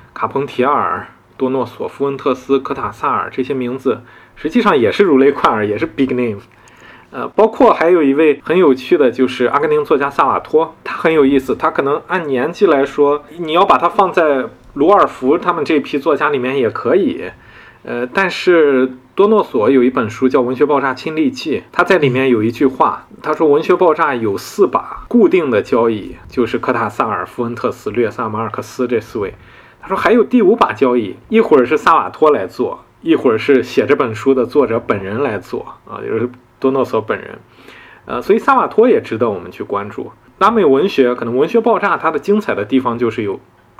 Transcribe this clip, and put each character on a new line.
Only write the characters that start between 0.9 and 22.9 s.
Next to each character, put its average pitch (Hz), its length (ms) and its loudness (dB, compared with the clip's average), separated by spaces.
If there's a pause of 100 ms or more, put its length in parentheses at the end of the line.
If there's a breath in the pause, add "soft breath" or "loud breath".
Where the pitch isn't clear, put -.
多 131 100 -2
诺 131 160 -2
索、 - 240 -10
夫 - 160 -8
恩 139 140 -4
特 135 160 -2
斯、 135 240 -2
科 135 160 -6
塔 117 180 -8
萨 - 160 -6
尔 107 240 -4
这 135 100 -4
些 143 120 -4
名 127 240 -6
字， 110 240 -2 (340 loud breath)
实 156 140 -6
际 240 100 2
上 185 180 2
也 107 140 2
是 - 120 2
如 156 120 4
雷 135 160 6
贯 156 180 0
耳， 107 160 -2
也 104 120 -4
是 165 80 -4
big 135 220 -2
name。 120 320 -4 (680 loud breath)
呃， 123 180 -10
包 214 180 2
括 220 260 4
还 160 160 2
有 175 140 4
一 135 100 4
位 147 320 4
很 165 140 0
有 151 160 6
趣 156 240 0
的 131 120 4
就 127 160 0
是 123 200 -2
阿 139 120 0
根 151 120 0
廷 151 120 0
作 147 140 0
家 143 140 -2
萨 143 160 -2
瓦 104 120 0
托， - 460 -2
他 - 100 -10
很 160 200 0
有 151 100 4
意 135 140 4
思， 131 180 -4
他 160 140 -2
可 160 100 -6
能 143 280 -2
按 175 180 -4
年 139 260 -2
纪 196 140 0
来 139 180 4
说， 143 400 0 (140)
你 160 140 -6
要 175 120 4
把 - 140 2
他 170 100 0
放 185 240 0
在 143 320 0 (300)
鲁 147 140 0
尔 190 180 4
夫 131 320 0
他 175 160 -2
们 156 100 -4
这 151 160 0
批 143 180 -6
作 151 160 0
家 147 140 -2
里 143 100 -2
面 131 200 -4
也 117 100 0
可 120 260 -2
以。 90 360 -2 (540 loud breath)
呃， 120 220 -8
但 185 220 -2
是 143 640 2 (220)
多 202 140 4
诺 214 140 4
索 117 280 0
有 131 120 4
一 123 60 4
本 123 220 -2
书 127 180 0
叫 135 140 2
《文 123 120 -2
学 139 120 2
爆 143 140 2
炸 135 120 -2
亲 156 240 -8
历 151 140 0
记》， 127 280 -6 (140)
他 170 100 0
在 180 140 4
里 147 140 2
面 131 180 0
有 113 140 2
一 113 80 0
句 135 160 0
话， 131 400 -2 (160)